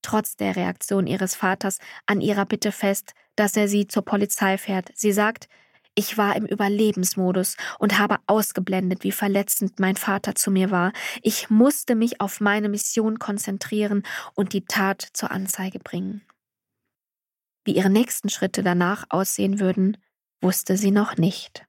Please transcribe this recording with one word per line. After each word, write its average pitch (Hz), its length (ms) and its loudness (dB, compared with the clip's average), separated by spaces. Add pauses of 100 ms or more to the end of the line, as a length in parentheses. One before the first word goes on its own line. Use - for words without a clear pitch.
trotz - 360 -2
der 196 180 -2
Reaktion 185 520 -2
ihres 190 280 -2
Vaters, 190 440 -2 (260)
an 208 160 0
ihrer 202 240 0
Bitte 208 260 -2
fest, - 420 -4 (220)
dass 208 220 2
er 208 100 2
sie 202 200 2
zur - 180 -2
Polizei 202 520 0
fährt. 190 380 -6
Sie 202 160 2
sagt: 214 380 0 (440)
„Ich 208 240 -2
war 202 180 2
im 214 100 -2
Überlebensmodus 196 1080 0 (240)
und 196 200 6
habe 208 180 4 (100)
ausgeblendet, 185 760 2
wie 196 100 0
verletzend 202 680 0
mein 190 160 2
Vater 196 400 -2
zu - 160 0
mir 190 200 4
war. 185 200 2 (300)
Ich - 280 -2
musste 240 460 4
mich 226 240 0
auf 202 220 -4
meine 208 260 2
Mission 220 500 -2
konzentrieren 208 840 -2 (300)
und 196 180 -2
die 196 140 -2
Tat 196 480 -2
zur - 180 -6
Anzeige 190 480 -6
bringen.“ 190 420 -8 (1400)
Wie - 140 0
ihre 190 120 4
nächsten 214 400 2
Schritte 190 320 -4
danach 180 480 0
aussehen 196 520 0
würden, 190 360 2 (440)
wusste 185 360 0
sie 196 140 2
noch 208 240 2
nicht. - 540 -2